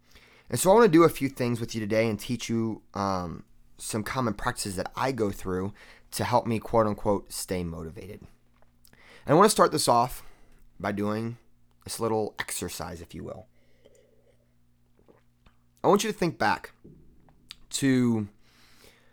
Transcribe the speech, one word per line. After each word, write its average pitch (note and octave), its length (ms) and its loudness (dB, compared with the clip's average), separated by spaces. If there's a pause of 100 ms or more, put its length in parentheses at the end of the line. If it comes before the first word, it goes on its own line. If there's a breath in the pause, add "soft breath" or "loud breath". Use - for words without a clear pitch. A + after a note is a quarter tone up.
(480 soft breath)
And B2+ 120 -4
so F3 100 4
I G3 40 8
wanna A3+ 140 8
do E3 160 8
a D#3+ 40 8
few C#3 200 -4
things A#2+ 320 -2
with A2+ 140 -8
you A2+ 60 -6
today G#2+ 280 2
and G#2+ 100 -2
teach - 300 -6
you, A2+ 340 -4 (120)
um, F#2+ 500 -4 (340)
some - 240 -6
common A#2 320 -2
practices G#2 420 -6
that F2+ 180 -6
I B2 180 -2
go A2 180 -2
through F#2+ 420 -6 (400 loud breath)
to A2+ 120 -2
help A#2+ 220 2
me, A2+ 120 -2
quote A2+ 280 2
unquote, G#2 460 -2
stay F2+ 320 -6
motivated. E2 560 -12 (1040 soft breath)
And B2 100 4
I - 0 -
wanna G3 140 10
start F3+ 240 4
this D3+ 160 0
off B2 340 2 (560 soft breath)
by G2 140 -4
doing G#2+ 460 -4 (460)
this - 140 -10
little A2 400 -2
exercise, F2 640 -8
if E2 140 -18
you D#2+ 100 -12
will. - 220 -14 (2250 soft breath)
I B2 60 2
want G#3 160 4
you A3 80 -2
to - 60 -14
think E3+ 200 -2
back G#2 340 -2 (1000)
to A#2+ 580 2 (840 soft breath)